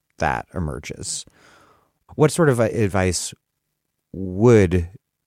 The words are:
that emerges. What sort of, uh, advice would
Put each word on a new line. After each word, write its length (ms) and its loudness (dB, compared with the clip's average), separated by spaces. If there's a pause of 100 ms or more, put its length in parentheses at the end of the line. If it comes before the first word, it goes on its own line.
(160)
that 380 -4
emerges. 720 -10 (920)
What 160 2
sort 160 2
of, 100 2
uh, 60 2
advice 680 -2 (800)
would 800 2 (360)